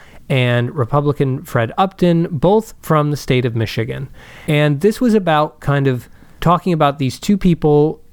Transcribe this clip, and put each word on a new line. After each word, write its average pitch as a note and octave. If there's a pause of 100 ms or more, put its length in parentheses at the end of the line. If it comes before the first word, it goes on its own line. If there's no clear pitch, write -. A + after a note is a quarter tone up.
(300)
and B2
Republican C#3+
Fred A#2
Upton, F3
both F3+
from D3
the D3
state B2+
of A2+
Michigan. B2 (380)
And D3
this G#3
was A#3+
about D#3
kind C#3+
of B2+ (300)
talking E3+
about D3+
these C3
two G#3
people D#3 (120)